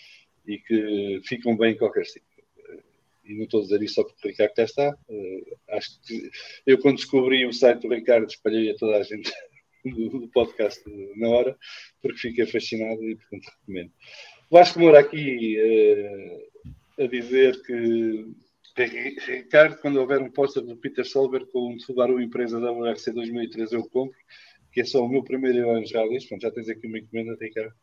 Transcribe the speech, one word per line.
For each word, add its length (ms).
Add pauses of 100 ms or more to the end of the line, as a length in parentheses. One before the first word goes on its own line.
(460)
e 120
que 680
ficam 320
bem 200
em 20
qualquer 280
sítio. 220 (960)
E 120
não 100
estou 160
a 20
dizer 180
isso 140
só 80
porque 240
o 40
Ricardo 220
cá 100
está. 340 (120)
Eh, 460 (140)
acho 320
que 280 (360)
eu, 120
quando 200
descobri 480
o 80
site 300
do 100
Ricardo, 340
espalhei 440
a 40
toda 220
a 60
gente 280 (280)
<laughs> 260
do, 240
do 200
podcast 540 (320)
na 140
hora, 280 (440)
porque 160
fiquei 280
fascinado 580
e, 120
portanto, 300 (140)
recomendo. 320 (580)
Vasco 300
Moura 200
aqui, 580
eh, 880 (520)
a 60
dizer 580
que, 640 (480)
"Ri-, 400 (100)
Ricardo, 520
quando 200
houver 240
um 80
póster 340
do 120
Peter 300
Solberg 460
com 220
um 60
Subaru 420
Empresa 380
W 260
R 140
C 140
dois 160
mil 140
e 60
três, 220
eu 160
compro, 300 (560)
que 80
é 20
só 220
o 20
meu 160
primeiro 460
ano 160
de 80
rallies." 320
Pronto, 160
já 100
tens 160
aqui 180
uma 140
encomenda, 400
Ricardo. 440